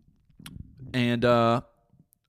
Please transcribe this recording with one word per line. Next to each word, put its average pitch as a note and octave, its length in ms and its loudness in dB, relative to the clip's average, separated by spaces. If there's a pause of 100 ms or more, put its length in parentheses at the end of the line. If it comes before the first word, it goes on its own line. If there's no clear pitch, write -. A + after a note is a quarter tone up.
(920)
and, A#2+ 320 -2
uh, A#2 360 2 (680)